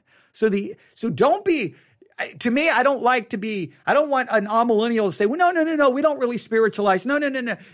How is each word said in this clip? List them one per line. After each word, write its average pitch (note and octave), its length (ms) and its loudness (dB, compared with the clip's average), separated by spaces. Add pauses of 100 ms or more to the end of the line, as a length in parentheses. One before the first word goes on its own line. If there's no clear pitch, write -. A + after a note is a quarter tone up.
(340)
So A3 160 0
the, G3+ 260 -4 (180)
so A3+ 160 -6
don't D4+ 360 0
be, D4 300 -2 (640)
to A#3+ 120 -2
me, D4+ 180 2
I A#3 140 2
don't C4+ 180 2
like B3 280 0
to A3+ 80 -6
be, G3 340 -6 (140)
I G3+ 80 2
don't D4 160 2
want C4 200 0
an G3+ 180 0
amillennial A3+ 600 0
to D#3+ 60 -2
say, G#3 120 0
"Well, B3+ 120 -2
no, F4+ 140 4
no, E4 120 0
no, D#4+ 140 -2
no, C#4 120 4
we C4+ 120 0
don't D4 180 2
really A#3+ 180 -2
spiritualize. G#3 680 0
No, C#4+ 120 0
no, D4 120 -2
no, C4+ 100 -4
no, A#3 160 -4 (180)